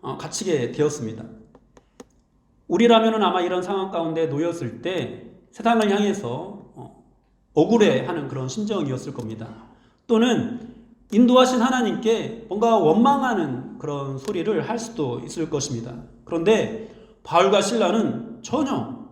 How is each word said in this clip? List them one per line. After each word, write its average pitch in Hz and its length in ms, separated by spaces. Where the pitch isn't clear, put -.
어, 139 160
갇히게 156 560
되었습니다. 120 500
우리라면은 220 560
아마 180 180
이런 180 220
상황 190 280
가운데 165 360
놓였을 151 540
때 165 500
세상을 220 380
향해서, 202 380
어, - 280
억울해하는 165 720
그런 131 200
심정이었을 147 680
겁니다. 110 340
또는 226 640
인도하신 247 480
하나님께 226 840
뭔가 220 300
원망하는 196 1000
그런 139 400
소리를 165 520
할 233 100
수도 123 400
있을 160 300
것입니다. 123 540
그런데 170 640
바울과 196 380
실라는 202 800
전혀 240 560